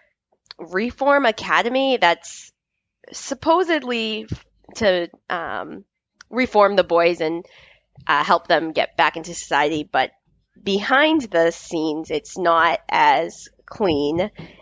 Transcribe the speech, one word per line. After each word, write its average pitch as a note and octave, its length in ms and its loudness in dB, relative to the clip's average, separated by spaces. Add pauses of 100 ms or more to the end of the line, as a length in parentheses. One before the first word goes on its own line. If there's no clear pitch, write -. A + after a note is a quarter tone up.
(580)
reform B3 680 0
academy A#3 760 0
that's - 520 0 (600)
supposedly B3 1120 -2 (500)
to, F3+ 320 0 (220)
um, E3 540 -6 (460)
reform G#3 460 2
the F3+ 80 6
boys E3+ 360 2
and, E3 260 -4 (600)
uh, D3 180 2
help F3 240 2
them D#3+ 240 0
get - 240 -2
back D#3+ 200 2
into E3 180 -10
society. D3+ 560 -2
But C3 200 0 (520)
behind C4 600 0
the E3+ 280 0
scenes, D#3+ 600 -6
it's D3+ 280 -8
not E3+ 400 2 (100)
as D3 600 0 (180)
clean, E3 640 -2 (320)